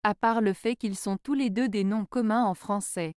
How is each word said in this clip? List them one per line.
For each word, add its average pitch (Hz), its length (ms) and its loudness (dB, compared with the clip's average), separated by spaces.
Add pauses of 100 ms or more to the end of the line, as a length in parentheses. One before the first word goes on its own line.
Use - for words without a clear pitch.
à - 120 2
part 226 240 2
le 196 140 2
fait 233 240 -2
qu'ils 196 180 -4
sont 196 220 -4
tous - 160 -4
les 269 160 2
deux 240 180 0
des 202 160 0
noms 202 220 0
communs 226 400 2
en 185 80 0
français. 190 680 -4